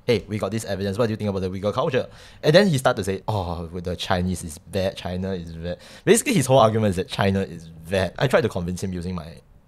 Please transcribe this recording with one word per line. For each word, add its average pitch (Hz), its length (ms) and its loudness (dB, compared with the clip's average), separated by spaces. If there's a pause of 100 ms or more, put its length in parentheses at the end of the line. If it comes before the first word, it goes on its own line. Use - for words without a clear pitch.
"Hey, 110 220 2
we 104 100 -4
got 98 140 -2
this 113 140 -2
evidence. 98 320 -4
What 120 100 2
do 107 40 0
you 110 60 -2
think 107 120 -2
about 95 120 0
the 92 80 -2
Uyghur 98 240 -2
culture?" 131 340 0 (360)
And 151 120 6
then 202 120 8
he 156 100 2
started 127 200 2
to 104 60 0
say, 95 240 -2
"Oh, 87 440 -2
with 87 140 -8
the 90 100 -4
Chinese 90 480 -2
is 80 140 -12
bad, 92 380 -4
China 92 380 -6
is 85 200 -8
bad." 82 260 -8 (260)
Basically, 233 280 4
his 156 120 2
whole 131 140 6
argument 110 320 4
is 87 60 -2
that 92 120 -4
China 98 320 2
is 82 260 -10
bad. 92 500 -4
I 139 100 2
tried 170 140 4
to 110 80 0
convince 90 340 -4
him 95 100 -4
using 90 220 -6
my 82 260 -12 (260)